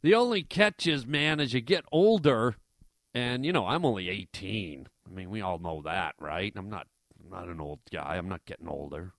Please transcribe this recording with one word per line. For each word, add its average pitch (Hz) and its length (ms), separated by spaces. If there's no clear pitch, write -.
The 170 100
only 226 300
catch - 420
is, 143 220
man, 151 320
as 127 140
you 127 60
get 165 320
older, 147 640
and, 123 280
you 160 80
know, 127 140
I'm 151 180
only 98 260
eighteen. 92 800
I - 80
mean, 92 180
we 107 100
all 90 160
know 82 240
that, 80 380
right? 87 360
I'm 98 140
not, 95 160
I'm 82 120
not 90 180
an 82 100
old 73 200
guy. 78 240
I'm 92 140
not 87 160
getting - 220
older. 73 520